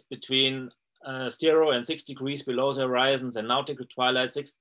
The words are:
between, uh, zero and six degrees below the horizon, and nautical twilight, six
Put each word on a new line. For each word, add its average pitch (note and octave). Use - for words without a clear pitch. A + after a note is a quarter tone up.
between, C3
uh, C3
zero D#3+
and A#2+
six D#3+
degrees C#3
below C3
the C3
horizon, B2+
and A2
nautical B2+
twilight, B2+
six C#3+